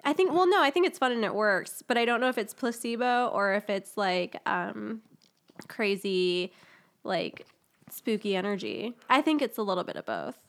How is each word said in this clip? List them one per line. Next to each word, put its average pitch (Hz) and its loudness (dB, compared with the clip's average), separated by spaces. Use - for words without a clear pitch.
I 285 2
think, 349 2
well, 349 4
no, 381 6
I 277 4
think 349 2
it's - -4
fun 254 2
and 226 0
it - -2
works, 202 0
but 240 0
I 233 4
don't 233 2
know 254 2
if 247 -2
it's 214 -4
placebo 240 0
or 196 2
if 208 -2
it's, 196 -4
like, 185 0
um, 214 -2
crazy, 185 0
like, 180 -4
spooky 214 -2
energy. 202 -4
I 277 6
think 302 2
it's - -2
a 220 -2
little 180 0
bit - -8
of - -10
both. 101 -6